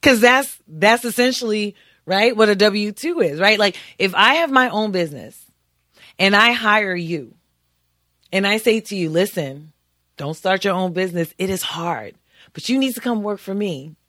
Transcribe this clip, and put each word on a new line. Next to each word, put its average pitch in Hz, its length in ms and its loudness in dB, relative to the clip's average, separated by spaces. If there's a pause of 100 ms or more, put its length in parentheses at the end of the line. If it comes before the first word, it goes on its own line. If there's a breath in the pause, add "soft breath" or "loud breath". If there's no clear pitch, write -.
'Cause 254 180 4
that's, 254 360 2 (120)
that's 202 360 2
essentially, 226 720 -2 (300 soft breath)
right, 208 320 0
what 214 120 6
a 208 60 4
W 208 380 0
two 330 280 -4
is, 156 200 0
right? 202 180 2
Like, 202 180 0 (220 loud breath)
if 185 160 0
I 226 200 4
have 330 180 0
my 254 160 4
own 214 240 -2
business 165 440 -6 (840 soft breath)
and 196 180 4
I 233 160 6
hire 214 420 0
you 160 400 -8 (960)
and 196 140 0
I 208 120 0
say 220 220 2
to 208 160 -12
you, 170 140 -2
"Listen, 156 640 -4 (440)
don't 147 200 -8
start 190 280 -2
your 196 100 0
own 185 180 -4
business. 175 460 -4
It 190 120 -4
is 185 120 -6
hard, 156 520 -8 (380 soft breath)
but - 160 -12
you 254 100 0
need 262 160 0
to 233 60 -12
come 233 220 -4
work 202 180 -6
for 196 140 -10
me." 160 380 -6 (160)